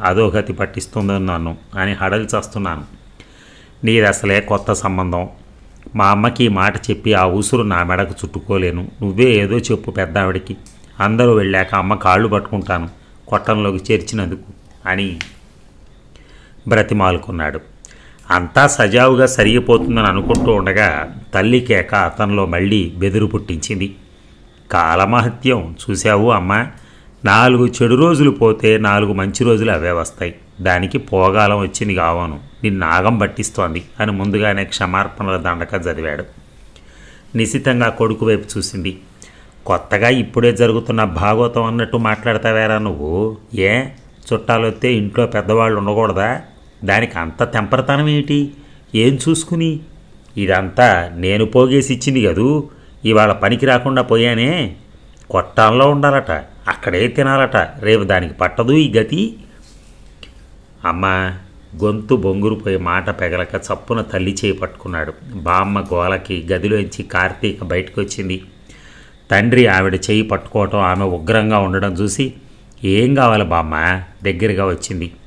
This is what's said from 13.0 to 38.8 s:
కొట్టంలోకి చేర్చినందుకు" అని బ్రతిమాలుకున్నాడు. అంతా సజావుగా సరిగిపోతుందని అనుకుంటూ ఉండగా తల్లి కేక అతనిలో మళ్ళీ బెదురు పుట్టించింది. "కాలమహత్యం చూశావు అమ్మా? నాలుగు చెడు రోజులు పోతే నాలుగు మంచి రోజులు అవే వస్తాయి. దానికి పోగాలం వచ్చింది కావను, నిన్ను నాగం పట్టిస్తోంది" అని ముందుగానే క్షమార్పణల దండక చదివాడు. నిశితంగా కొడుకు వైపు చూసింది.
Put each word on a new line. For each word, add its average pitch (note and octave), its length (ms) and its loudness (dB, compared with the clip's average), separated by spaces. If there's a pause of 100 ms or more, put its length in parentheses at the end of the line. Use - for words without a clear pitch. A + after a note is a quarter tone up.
కొట్టంలోకి G#2 640 -2
చేర్చినందుకు" F#2+ 600 -4 (340)
అని F#2+ 320 -4 (1500)
బ్రతిమాలుకున్నాడు. F#2 920 0 (680)
అంతా F2+ 360 2
సజావుగా B2 600 4
సరిగిపోతుందని A#2 800 2
అనుకుంటూ A2+ 460 2
ఉండగా F#2+ 640 0 (180)
తల్లి A2+ 260 2
కేక G#2+ 340 0
అతనిలో G2 520 0
మళ్ళీ F2+ 500 0
బెదురు G2 300 0
పుట్టించింది. G2 680 -6 (760)
"కాలమహత్యం G2 1040 2 (140)
చూశావు G#2 400 2
అమ్మా? G#2 360 2 (580)
నాలుగు A#2+ 420 6
చెడు B2 280 2
రోజులు D3 360 4
పోతే A2 480 2
నాలుగు G#2 340 2
మంచి F#2+ 320 -2
రోజులు A2+ 260 2
అవే E2+ 200 0
వస్తాయి. E2+ 440 -4 (260)
దానికి F#2 380 0
పోగాలం G2+ 600 2
వచ్చింది G2 360 -4
కావను, E2+ 460 -2 (240)
నిన్ను F#2+ 220 -2
నాగం F#2 320 2
పట్టిస్తోంది" F#2 680 -4 (160)
అని G#2+ 120 -2
ముందుగానే G2+ 520 0
క్షమార్పణల F#2+ 720 -4
దండక E2+ 380 -4
చదివాడు. D#2+ 500 -6 (1120)
నిశితంగా A#2+ 540 0
కొడుకు A2 380 -2
వైపు G#2 320 0
చూసింది. F#2 400 -6 (680)